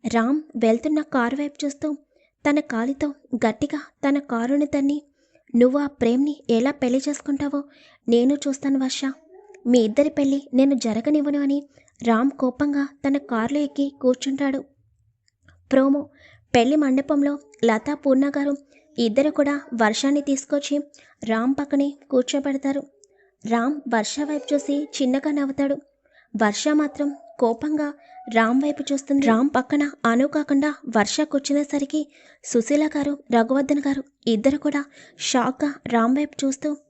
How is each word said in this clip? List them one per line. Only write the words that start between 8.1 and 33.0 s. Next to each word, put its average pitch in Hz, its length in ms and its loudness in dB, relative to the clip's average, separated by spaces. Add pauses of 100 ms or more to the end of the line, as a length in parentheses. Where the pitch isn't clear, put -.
చూస్తాను 277 440 -2
వర్ష, 262 220 -2 (680)
మీ 247 120 6
ఇద్దరి 233 320 2
పెళ్లి 277 440 0
నేను 269 200 4
జరగనివ్వను" 285 680 0
అని 285 280 -2 (340)
రామ్ 233 280 2
కోపంగా 277 580 -2 (180)
తన 277 120 2
కారులో 254 420 -2
ఎక్కి 277 400 -2
కూర్చుంటాడు. 269 640 -2 (1080)
ప్రోమో. 277 380 4 (440)
పెళ్లి 254 220 4
మండపంలో 285 600 0 (260)
లతా, 226 300 0
పూర్ణ 277 340 2
గారు 285 280 -2 (420)
ఇద్దరు 240 320 2
కూడా 285 300 0 (140)
వర్షాన్ని 233 460 0
తీసుకొచ్చి 285 600 -2 (480)
రామ్ 226 320 0
పక్కనే 285 380 -2 (120)
కూర్చోబెడతారు. 277 720 -2 (640)
రామ్ 233 340 -2 (140)
వర్ష 220 260 -2
వైపు 294 340 -2
చూసి 285 340 -2 (140)
చిన్నగా 269 280 0
నవ్వుతాడు. 277 440 -2 (680)
వర్ష 208 260 0
మాత్రం 294 480 0 (220)
కోపంగా 294 540 -2 (420)
రామ్ 233 280 4
వైపు 294 300 -2
చూస్తుంది. 277 340 0
రామ్ 233 300 4
పక్కన 294 340 0 (140)
అను 240 240 2
కాకుండా 294 460 0 (220)
వర్ష 208 240 2
కూర్చునేసరికి 285 920 -2 (320)
సుశీల 285 420 2
గారు, 285 320 -2 (140)